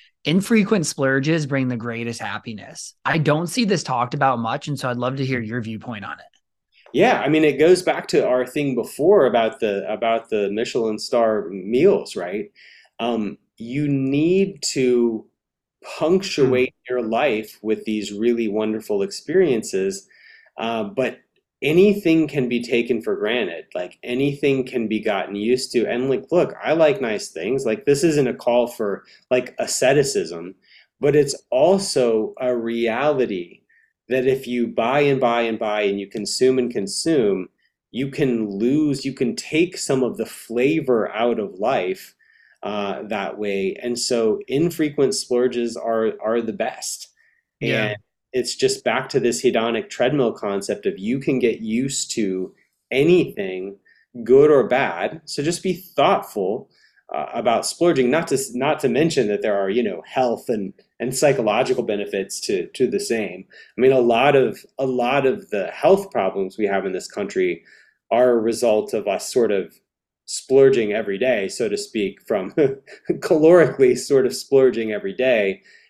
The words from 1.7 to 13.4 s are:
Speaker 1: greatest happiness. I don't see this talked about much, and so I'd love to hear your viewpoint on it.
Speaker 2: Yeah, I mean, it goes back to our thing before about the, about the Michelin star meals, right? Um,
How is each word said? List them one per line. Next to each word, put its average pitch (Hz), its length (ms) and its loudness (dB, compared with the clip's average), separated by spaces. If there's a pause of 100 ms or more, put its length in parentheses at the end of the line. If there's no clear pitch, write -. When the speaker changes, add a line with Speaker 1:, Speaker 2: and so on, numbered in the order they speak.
Speaker 1:
greatest 117 460 -8
happiness. 107 720 -12 (100)
I 139 140 -2
don't 151 300 0
see 240 180 -2
this 190 180 0
talked 120 300 -2
about 131 260 0
much, 117 300 -6
and 139 100 -6
so 131 100 -4
I'd 123 60 -4
love 127 220 -4
to 139 80 -4
hear 131 160 -2
your 113 180 -6
viewpoint 107 460 -10
on 78 80 -12
it. - 260 -20 (540)
Speaker 2:
Yeah, 208 260 4
I 139 80 -2
mean, 156 160 4
it 139 160 2
goes 175 240 6
back 160 260 -2
to 135 160 2
our 123 200 2
thing 143 280 -2
before 139 520 4
about 113 340 2
the, 101 320 0
about 113 380 -2
the 104 200 0
Michelin 110 480 -2
star 110 520 0
meals, 110 680 0
right? 98 360 -6 (480)
Um, 113 380 -2 (200)